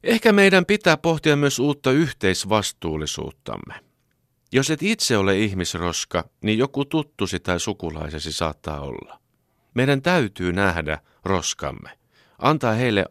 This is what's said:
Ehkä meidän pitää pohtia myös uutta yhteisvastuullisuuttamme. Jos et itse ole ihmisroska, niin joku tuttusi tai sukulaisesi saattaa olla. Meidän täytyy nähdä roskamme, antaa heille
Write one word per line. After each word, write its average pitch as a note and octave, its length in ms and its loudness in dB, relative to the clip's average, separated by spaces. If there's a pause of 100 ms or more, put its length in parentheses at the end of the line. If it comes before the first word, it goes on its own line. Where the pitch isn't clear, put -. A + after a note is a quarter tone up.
Ehkä A3+ 280 4
meidän G3 340 6
pitää F#3 320 2
pohtia D#3 380 2
myös C#3+ 240 0
uutta C#3+ 320 2
yhteisvastuullisuuttamme. F#2 1800 -2 (800)
Jos C3+ 180 0
et D#3 140 -2
itse G3+ 340 0
ole G2 220 2
ihmisroska, F2 840 -2 (200)
niin G#2+ 140 0
joku C#3 280 -2
tuttusi C3+ 540 -4
tai F2+ 200 -2
sukulaisesi D#2 720 -8
saattaa D2+ 480 -6
olla. - 400 -12 (540)
Meidän C3+ 280 2
täytyy A2 520 0
nähdä E2+ 460 0 (260)
roskamme, D#2 640 -4 (500)
antaa B2 340 0
heille A2+ 380 0